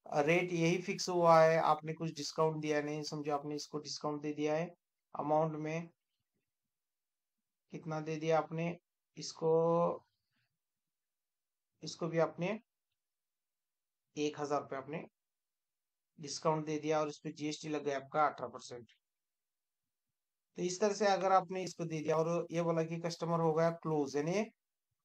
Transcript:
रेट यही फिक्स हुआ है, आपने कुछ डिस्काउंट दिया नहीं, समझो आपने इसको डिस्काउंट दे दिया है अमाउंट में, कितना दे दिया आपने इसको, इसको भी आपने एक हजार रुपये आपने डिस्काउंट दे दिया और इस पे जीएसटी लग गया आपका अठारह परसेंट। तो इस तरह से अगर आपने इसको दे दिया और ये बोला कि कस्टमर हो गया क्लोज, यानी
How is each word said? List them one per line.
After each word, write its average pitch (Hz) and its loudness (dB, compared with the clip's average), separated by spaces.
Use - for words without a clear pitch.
रेट 175 4
यही 170 4
फिक्स 185 -4
हुआ 170 8
है, 160 8
आपने 156 0
कुछ 165 -6
डिस्काउंट 156 -2
दिया 151 0
नहीं, 151 -4
समझो 151 -6
आपने 147 -4
इसको 147 -8
डिस्काउंट 147 -6
दे 151 -6
दिया 151 0
है 170 -4
अमाउंट 156 2
में, 160 -6
कितना 160 -6
दे 156 -6
दिया 156 2
आपने 165 -2
इसको, 160 -2
इसको 160 -8
भी 160 -2
आपने 170 0
एक 147 -2
हजार 143 -2
रुपये 135 -10
आपने 139 -10
डिस्काउंट 156 0
दे 151 -2
दिया 151 0
और 151 -2
इस 147 -12
पे 156 -8
जीएसटी 151 -8
लग 147 -4
गया 139 -4
आपका 147 0
अठारह 131 -2
परसेंट। 120 -16
तो 175 -8
इस 180 -4
तरह 208 2
से 202 0
अगर 190 2
आपने 185 2
इसको 170 -6
दे 156 -4
दिया 156 2
और 170 0
ये 165 0
बोला 165 2
कि 165 -6
कस्टमर 165 -2
हो 165 4
गया 165 4
क्लोज, 156 -2
यानी 175 0